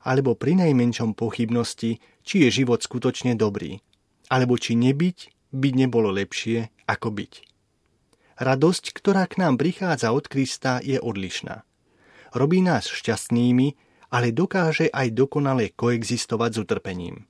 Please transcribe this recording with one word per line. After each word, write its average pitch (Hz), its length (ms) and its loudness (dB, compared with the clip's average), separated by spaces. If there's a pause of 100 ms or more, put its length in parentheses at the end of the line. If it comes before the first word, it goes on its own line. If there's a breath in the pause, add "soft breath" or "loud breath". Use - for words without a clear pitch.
alebo 131 320 2
prinajmenšom 127 760 2
pochybnosti, 113 840 -2 (240 soft breath)
či 165 240 4
je 117 160 2
život 120 160 2
skutočne 127 560 -2
dobrý, 101 440 -2 (520)
alebo 127 240 2
či 117 240 0
nebyť 139 720 -2
by 135 240 0
nebolo 120 400 2
lepšie 110 560 -4 (160)
ako 110 280 -4
byť. - 180 -10 (1040 soft breath)
Radosť, 135 460 2 (100)
ktorá 190 320 2
k - 160 -2
nám 131 160 2
prichádza 147 560 -2
od 147 160 -4
Krista, 131 480 -2
je 131 160 -4
odlišná. 101 720 -6 (680 soft breath)
Robí 156 280 4
nás 156 240 2
šťastnými, 123 800 2 (480 soft breath)
ale 120 160 2
dokáže 160 600 0
aj 127 200 -2
dokonale 131 640 0
koexistovať 117 800 -2
s - 40 -2
utrpením. 92 580 -6 (120)